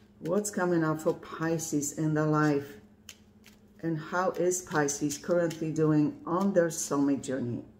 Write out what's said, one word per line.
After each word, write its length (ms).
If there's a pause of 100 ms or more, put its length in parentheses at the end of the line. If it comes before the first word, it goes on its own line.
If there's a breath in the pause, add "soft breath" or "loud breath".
(200)
what's 300
coming 340
up 180
for 120
Pisces 840
in 160
their 120
life, 540 (1000)
and 180
how 320
is 300
Pisces 560
currently 540
doing 540
on 280
their 160
soulmate 520
journey? 420 (160)